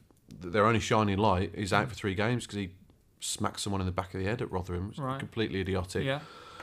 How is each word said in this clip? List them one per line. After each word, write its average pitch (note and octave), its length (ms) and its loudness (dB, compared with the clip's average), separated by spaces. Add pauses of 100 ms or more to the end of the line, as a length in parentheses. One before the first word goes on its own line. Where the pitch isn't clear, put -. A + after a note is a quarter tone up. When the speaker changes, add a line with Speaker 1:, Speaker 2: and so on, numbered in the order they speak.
(420)
Speaker 1:
their F#2 240 4
only A2+ 160 6
shining G#2+ 360 4
light, G2 360 4
is G2 180 -2
out G#2 160 4
for G#2+ 80 -10
three G2 200 -2
games A2+ 300 0
'cause G2+ 120 -8
he F#2+ 140 -4 (500)
smacked - 400 -4
someone G2 180 -2
in F#2 60 0
the F#2 80 -2
back F2+ 200 -4
of F#2+ 60 -4
the F#2+ 60 -2
head G#2+ 160 -2
at - 100 -4
Rotherham. F2+ 380 -4
It's B2+ 100 -12
Speaker 2:
Right. C3+ 200 -4
Speaker 1:
completely G#2 420 -2
idiotic. F#2 420 0
Speaker 2:
Yeah. C3+ 160 -2 (440)